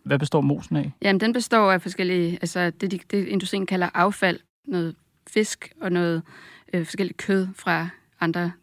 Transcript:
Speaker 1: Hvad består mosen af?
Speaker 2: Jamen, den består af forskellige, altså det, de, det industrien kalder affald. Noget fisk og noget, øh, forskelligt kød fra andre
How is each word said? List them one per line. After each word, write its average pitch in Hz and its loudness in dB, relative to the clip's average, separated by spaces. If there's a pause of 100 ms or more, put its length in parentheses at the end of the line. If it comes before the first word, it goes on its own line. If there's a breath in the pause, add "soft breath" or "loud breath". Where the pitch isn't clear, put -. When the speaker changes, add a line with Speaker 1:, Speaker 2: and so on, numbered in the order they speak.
Speaker 1:
Hvad 139 2
består 147 2
mosen 143 0
af? 143 -2 (100)
Speaker 2:
Jamen, 196 2
den 226 2
består 226 4
af 180 2
forskellige, 180 0
altså 175 -2
det, 185 -4
de, 185 -4 (120)
det 202 0
industrien 196 -2
kalder 180 0
affald. 190 2 (260)
Noget 170 -2 (360)
fisk - -2
og 185 -2
noget, 170 0 (500 loud breath)
øh, 175 0
forskelligt - -4
kød 190 0
fra 170 -2 (320)
andre 170 0 (100)